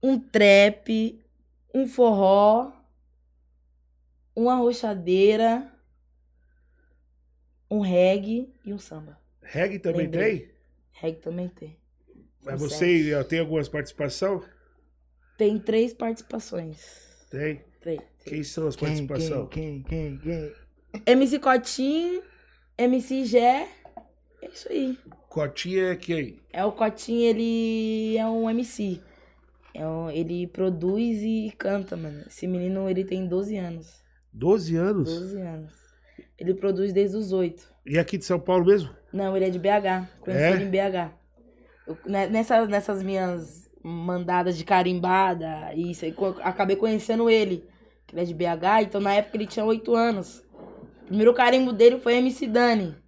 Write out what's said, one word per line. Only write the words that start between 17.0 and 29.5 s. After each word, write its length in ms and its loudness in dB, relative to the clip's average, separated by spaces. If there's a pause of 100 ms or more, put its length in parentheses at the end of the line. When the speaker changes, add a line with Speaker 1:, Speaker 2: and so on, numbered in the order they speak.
Speaker 2:
Tem? 320 -8 (180)
Speaker 1:
Três, 200 -8
três. 240 -20
Speaker 2:
Quem 200 -8
são 240 -6
as 80 -6
Speaker 3:
Quem, 300 -4
Speaker 2:
participações? 440 -4
Speaker 3:
quem, 320 -8
quem, 360 -6
quem, 340 -8 (400)
quem? 140 -14
Speaker 1:
M 200 6
C 120 0
Cotinho, 840 0 (540)
M 240 2
C 240 -4
Gé, 440 4 (720)
é 60 -18
isso 220 -16
aí. 280 -2 (300)
Speaker 2:
Cotinho 580 -2
é 100 -2
quem? 440 -6 (120)
Speaker 1:
É 120 -4
o 80 0
Cotinho, 560 0
ele 880 -2
é 100 -2
um 220 -2
M 160 -2
C. 360 -6 (720)